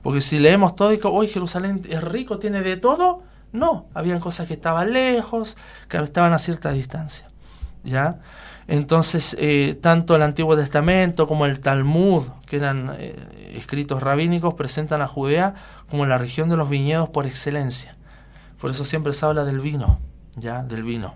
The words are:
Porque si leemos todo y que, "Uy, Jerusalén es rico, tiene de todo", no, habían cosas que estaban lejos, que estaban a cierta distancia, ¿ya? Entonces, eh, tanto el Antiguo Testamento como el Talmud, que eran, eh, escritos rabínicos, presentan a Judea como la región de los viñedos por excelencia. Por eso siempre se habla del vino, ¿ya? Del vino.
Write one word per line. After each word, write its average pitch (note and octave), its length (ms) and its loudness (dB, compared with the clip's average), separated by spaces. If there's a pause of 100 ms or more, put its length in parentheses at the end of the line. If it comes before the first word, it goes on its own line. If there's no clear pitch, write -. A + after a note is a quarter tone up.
Porque C#3 200 0
si D3+ 180 0
leemos F3 360 6
todo G#3 180 4
y G#3+ 40 2
que, G#3+ 100 -2
"Uy, G3+ 200 2
Jerusalén F#3 600 -4
es D#3+ 160 -4
rico, G#3 360 -6
tiene G3+ 240 -4
de F#3 120 -2
todo", E4+ 460 2 (320)
no, C4 400 -2
habían E3+ 280 -2
cosas E3+ 260 -8
que D#3+ 60 -8
estaban E3 400 -2
lejos, A#3+ 640 0 (320)
que E3+ 80 -4
estaban E3+ 360 2
a D#3+ 60 2
cierta D#3+ 320 -4
distancia, C#3 580 -8 (540)
¿ya? C3 360 0 (480)
Entonces, D#3 720 2
eh, D3 420 2
tanto E3 340 6
el D#3 60 6
Antiguo D#3 340 2
Testamento D#3 720 2
como D3+ 180 2
el C#3+ 140 0
Talmud, D3 640 4 (240)
que - 80 -6
eran, C#3 420 -2
eh, - 200 -12 (360)
escritos C#3+ 480 -6
rabínicos, E3 520 2
presentan D3+ 480 -2
a C#3 80 -2
Judea D#3 440 0 (360)
como C#3+ 160 0
la C3+ 120 4
región B2 300 -2
de E3+ 80 2
los D3+ 140 0
viñedos D3 400 0
por C#3 180 -2
excelencia. C3+ 680 -6 (600)
Por C3+ 140 -6
eso C3+ 140 -6
siempre D3 260 -2
se C#3+ 140 -4
habla D3+ 180 2
del C#3 160 -2
vino, C#3+ 400 0 (380)
¿ya? A#2+ 260 -8
Del A2+ 200 -8
vino. A2+ 320 -6